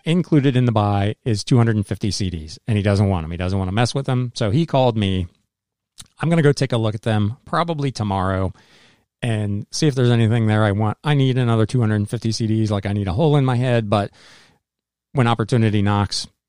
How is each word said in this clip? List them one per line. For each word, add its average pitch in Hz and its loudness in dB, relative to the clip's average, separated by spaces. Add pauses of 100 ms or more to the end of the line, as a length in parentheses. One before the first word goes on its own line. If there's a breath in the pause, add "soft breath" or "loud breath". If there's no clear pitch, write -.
included 156 2
in 127 2
the 120 2
buy 104 0
is 107 -2
two - 2
hundred 117 4
and 104 0
fifty 98 -4
C 95 -4
Ds, 78 -10 (120)
and 110 0
he 101 0
doesn't 101 4
want 87 -2
'em. 80 -8
He 87 -6
doesn't 92 -4
wanna 92 -4
mess 117 0
with 139 -6
them. 123 -2
So 104 0
he 160 2
called 131 2
me. 95 0 (960)
I'm 151 -2
gonna 165 2
go 143 6
take 131 -4
a 123 0
look 110 -2
at 113 -12
them 107 0
probably 160 -4
tomorrow 95 -2 (680 soft breath)
and 107 -4
see 156 0
if 131 0
there's 123 2
anything 117 2
there 107 2
I 107 2
want. 104 -2
I 151 0
need 131 2
another 113 2
two 127 0
hundred 107 2
and 104 0
fifty 117 -4
C 110 -2
Ds. 110 0
Like, 104 -2
I 101 -2
need 101 -2
a 87 -2
hole 147 2
in 135 2
my 131 0
head, 120 0
but 101 0 (1000 loud breath)
when 123 2
opportunity 113 0
knocks, 101 0 (200)